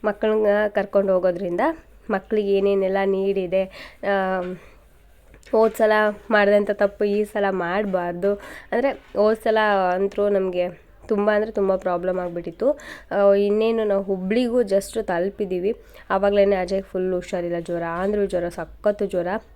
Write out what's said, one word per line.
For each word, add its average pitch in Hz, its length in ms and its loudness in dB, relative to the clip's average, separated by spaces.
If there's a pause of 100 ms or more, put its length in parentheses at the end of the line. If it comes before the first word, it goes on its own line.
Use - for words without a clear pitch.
ಮಕ್ಕಳನ್ನ 214 420 0 (220)
ಕರ್ಕೊಂಡು 196 440 0
ಹೋಗೋದ್ರಿಂದ 180 480 0 (500)
ಮಕ್ಳಿಗೆ 202 380 -2
ಏನೇನೆಲ್ಲ 196 560 2
ನೀಡ್ 196 340 0
ಇದೆ, 185 260 0 (380)
ಆ, 190 400 0 (1080)
ಹೋದ್ 220 220 4
ಸಲ 214 180 2 (380)
ಮಾಡ್ದಂಥ 208 400 4
ತಪ್ಪು 202 340 0
ಈ 208 200 0
ಸಲ 202 260 -4
ಮಾಡ್ಬಾರ್ದು. 185 840 -2 (380)
ಅಂದ್ರೆ 254 180 0 (260)
ಹೋದ್ 214 220 2
ಸಲ 220 200 0 (360)
ಅಂತೂ 202 340 0
ನಮ್ಗೆ 180 640 -2 (160)
ತುಂಬ 208 260 2
ಅಂದ್ರೆ 220 180 0
ತುಂಬ 190 240 0
ಪ್ರಾಬ್ಲಮ್ 180 420 -2
ಆಗ್ಬಿಟ್ಟಿತ್ತು. 175 520 -4 (400)
ಆ, 202 240 6
ಇನ್ನೇನು 214 500 2
ನಾವು 196 180 0
ಹುಬ್ಳಿಗೂ 214 600 0
just 196 400 -2
ತಲುಪಿದ್ದೀವಿ, 185 720 -4 (360)
ಆವಾಗ್ಲೇನೆ 202 460 4
ಅಜಯ್ 185 260 -2
ಫುಲ್ 185 320 -4
ಹುಷಾರಿಲ್ಲ, 175 460 -4
ಜ್ವರ 170 220 -6
ಅಂದ್ರೂ 190 440 -2
ಜ್ವರ, 175 220 -2
ಸಖತ್ತು 202 580 -4
ಜ್ವರ. 180 200 -2 (300)